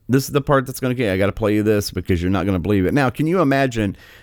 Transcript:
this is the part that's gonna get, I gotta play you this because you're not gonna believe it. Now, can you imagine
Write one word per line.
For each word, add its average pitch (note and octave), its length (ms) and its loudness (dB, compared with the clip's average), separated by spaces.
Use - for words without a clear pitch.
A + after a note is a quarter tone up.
this C3 180 2
is A#2 60 -10
the A#2 100 0
part C3+ 260 2
that's B2+ 120 -12
gonna B2+ 140 -2
get, A#2+ 180 0
I F#2+ 60 2
gotta G2 140 2
play G#2+ 240 0
you G#2+ 80 0
this G#2 260 0
because F2+ 320 -2
you're F#2 100 0
not F#2 140 0
gonna F#2+ 140 0
believe G2 260 0
it. F2 80 0
Now, C3+ 160 2
can D3 160 -4
you F3 160 0
imagine C3+ 560 0